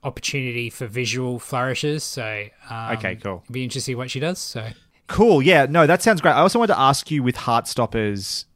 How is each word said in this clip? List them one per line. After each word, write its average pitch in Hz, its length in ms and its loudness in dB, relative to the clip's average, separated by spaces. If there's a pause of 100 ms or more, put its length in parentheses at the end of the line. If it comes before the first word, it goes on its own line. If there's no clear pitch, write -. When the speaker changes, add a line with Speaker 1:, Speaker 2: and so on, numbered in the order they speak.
Speaker 1:
opportunity 123 680 -6
for - 160 -10
visual 123 520 -4
flourishes. 135 640 -4
So, 107 400 -8 (240)
um, 113 280 -6
Speaker 2:
Okay, 95 200 -6
cool. 95 280 -8
Speaker 1:
it'd - 80 -18
be 127 120 -6
interesting 131 280 -6
to - 20 -8
see - 0 -
what 123 160 -8
she 131 100 -8
does. 175 180 -4
So 113 300 -10 (380)
Speaker 2:
Cool. 190 360 6
Yeah. 151 260 6
No, 156 180 6
that 175 160 4
sounds 202 200 2
great. 156 100 6
I 131 80 4
also 190 180 4
wanted 226 160 2
to - 60 0
ask 135 300 2
you 147 120 0
with 123 140 0
Heartstoppers, 110 1200 -2